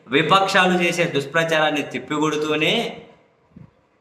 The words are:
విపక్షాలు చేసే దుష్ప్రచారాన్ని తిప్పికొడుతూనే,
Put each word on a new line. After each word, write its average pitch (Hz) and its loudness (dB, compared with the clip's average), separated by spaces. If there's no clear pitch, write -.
విపక్షాలు 185 2
చేసే 170 0
దుష్ప్రచారాన్ని 151 0
తిప్పికొడుతూనే, 151 -2